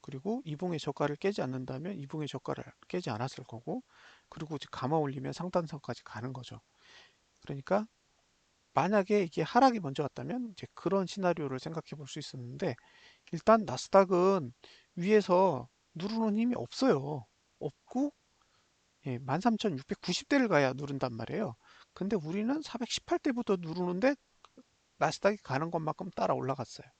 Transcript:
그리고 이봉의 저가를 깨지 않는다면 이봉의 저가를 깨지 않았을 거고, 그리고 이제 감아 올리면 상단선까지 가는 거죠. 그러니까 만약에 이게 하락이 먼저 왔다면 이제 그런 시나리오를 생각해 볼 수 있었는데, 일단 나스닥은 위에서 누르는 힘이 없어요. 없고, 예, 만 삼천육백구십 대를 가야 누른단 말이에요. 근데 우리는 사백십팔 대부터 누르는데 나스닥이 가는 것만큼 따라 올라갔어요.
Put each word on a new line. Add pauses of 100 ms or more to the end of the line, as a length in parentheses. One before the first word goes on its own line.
그리고
이봉의
저가를
깨지
않는다면
이봉의
저가를 (240)
깨지
않았을
거고, (460)
그리고
이제
감아
올리면
상단선까지
가는
거죠. (800)
그러니까 (920)
만약에
이게
하락이
먼저
왔다면
이제
그런
시나리오를
생각해
볼
수
있었는데, (580)
일단
나스닥은 (440)
위에서 (280)
누르는
힘이
없어요. (320)
없고, (960)
예,
만
삼천육백구십
대를
가야
누른단
말이에요. (380)
근데
우리는
사백십팔
대부터
누르는데 (840)
나스닥이
가는
것만큼
따라
올라갔어요. (140)